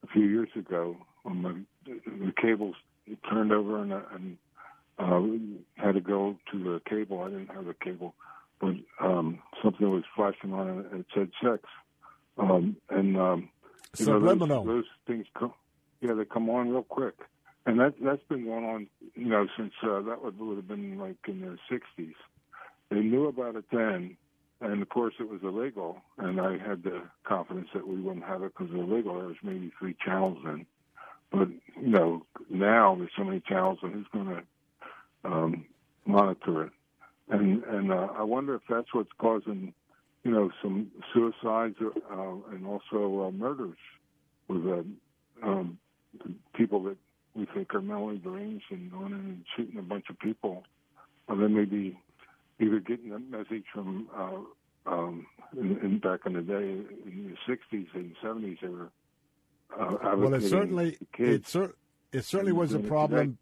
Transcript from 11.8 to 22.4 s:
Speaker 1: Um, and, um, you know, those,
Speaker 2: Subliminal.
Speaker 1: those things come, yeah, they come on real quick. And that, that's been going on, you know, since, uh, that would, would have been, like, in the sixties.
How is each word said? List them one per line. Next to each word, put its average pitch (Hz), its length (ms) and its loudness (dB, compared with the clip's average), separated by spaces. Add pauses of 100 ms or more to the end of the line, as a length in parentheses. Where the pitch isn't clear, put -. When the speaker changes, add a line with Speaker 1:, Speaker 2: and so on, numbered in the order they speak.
Speaker 1:
Um, 95 400 4 (120)
and, 95 280 4
um, 92 320 4 (480)
you 113 80 2
know, 107 140 8
those, 170 100 8
Speaker 2:
Subliminal. 147 340 6
Speaker 1:
those 113 220 2 (220)
things 117 180 -2 (120)
come, 120 160 -4 (480)
yeah, 120 120 0
they 107 120 0
come 113 240 -2
on 123 200 2
real 127 140 0
quick. 127 320 -4 (500)
And 117 140 6
that, 143 220 6
that's 139 280 0
been 127 160 -2
going 113 200 -4
on, 110 220 -4 (280)
you 120 100 -6
know, 107 220 4 (100)
since, 104 160 -6 (100)
uh, 104 180 0
that 113 220 -6
would, 101 160 -8
would 110 180 -6
have 95 100 -10
been, 101 320 -8
like, 95 180 -8 (100)
in 98 140 -6
the 87 160 -10 (120)
sixties. 85 460 -8 (720)